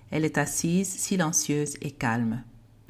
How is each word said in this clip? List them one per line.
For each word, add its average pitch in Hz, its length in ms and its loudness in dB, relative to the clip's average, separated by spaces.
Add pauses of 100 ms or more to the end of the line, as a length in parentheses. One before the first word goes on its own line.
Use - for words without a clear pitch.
elle 156 140 0
est 156 140 0
assise, 170 500 0
silencieuse 156 920 0
et 147 100 -6
calme. 117 520 0 (460)